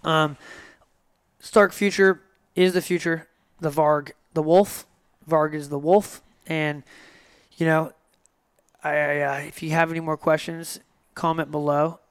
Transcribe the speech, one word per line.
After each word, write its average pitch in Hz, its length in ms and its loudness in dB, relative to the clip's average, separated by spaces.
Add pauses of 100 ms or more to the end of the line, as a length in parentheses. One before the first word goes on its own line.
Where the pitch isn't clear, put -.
Um, 156 320 0 (1040)
Stark 202 320 2
Future 190 500 0 (320)
is 180 200 2
the 180 60 2
future. 165 460 -4 (340)
The 160 100 -2
Varg, 147 420 0 (220)
the 160 80 -2
wolf. 175 440 2 (420)
Varg 156 240 2
is 151 160 -8
the 143 120 -6
wolf. 185 420 2 (240)
And, 151 380 -4 (720)
you 165 100 -2
know, 160 260 2 (920)
I, 151 60 -2
I, 147 320 0
uh, 139 180 -2
if - 240 -14
you 156 60 -6
have 165 200 2
any 165 100 -6
more 156 160 -4
questions, 165 640 -2 (360)
comment 160 360 -4
below 151 480 -2 (120)